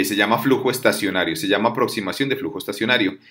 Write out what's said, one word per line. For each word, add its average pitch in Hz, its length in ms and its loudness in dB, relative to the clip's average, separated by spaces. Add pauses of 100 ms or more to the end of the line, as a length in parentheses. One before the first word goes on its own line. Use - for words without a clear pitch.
se 104 120 -2
llama 104 240 4
flujo 127 300 2
estacionario, 92 640 0
se 80 120 -6
llama 101 220 2
aproximación 113 600 -2
de 131 60 -2
flujo 85 240 -8
estacionario. 110 580 0 (140)